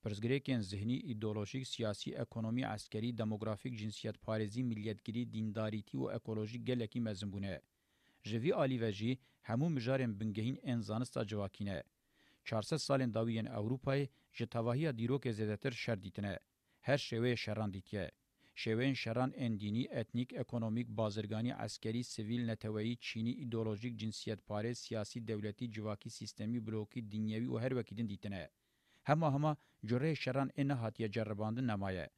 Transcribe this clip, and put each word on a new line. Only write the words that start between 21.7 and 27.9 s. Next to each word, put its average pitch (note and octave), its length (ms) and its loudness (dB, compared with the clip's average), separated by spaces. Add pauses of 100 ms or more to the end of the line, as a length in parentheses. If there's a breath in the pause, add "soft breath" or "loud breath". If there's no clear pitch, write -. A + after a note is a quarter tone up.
سیڤیل، A#2 380 0
نەتەوەیی، G#2+ 500 0
چینی، A#2 400 -2
ئیدۆلۆژیک، A2+ 560 0
جنسیەت G#2+ 520 -2
پارێز، G#2+ 300 0
سیاسی، A2 500 -4
دەوڵەتی، G#2+ 460 -2
جوواکی، G#2+ 360 -4
سیستەمی، A2 560 -4
بلۆکی، A2 460 -2
دنیەوی A2 400 0
و A2+ 100 2
هەر C3 120 2
وەکی A2 200 -2